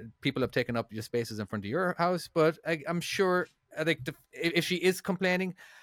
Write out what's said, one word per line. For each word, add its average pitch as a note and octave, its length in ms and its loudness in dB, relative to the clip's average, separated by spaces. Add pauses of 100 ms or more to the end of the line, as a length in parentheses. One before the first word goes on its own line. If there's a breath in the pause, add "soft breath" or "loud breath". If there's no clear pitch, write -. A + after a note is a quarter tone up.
(220)
people C3+ 200 0
have A#2 80 2
taken B2 260 0
up A2+ 160 -2
your G#2+ 120 -4
spaces A2+ 340 -2
in G#2 80 -4
front G#2 180 -4
of G2+ 60 -6
your F3+ 280 0
house. F3 340 0
But D#3+ 340 4
I, D#3+ 220 -2
I'm E3+ 120 -2
sure, F3+ 460 2 (300)
uh, D#3 100 -2
like, D3+ 180 2
the, D3 100 -6 (180)
if, E3+ 240 -2
if E3+ 80 4
she F3+ 120 0
is F#3 240 2
complaining, F#3 540 0 (280 soft breath)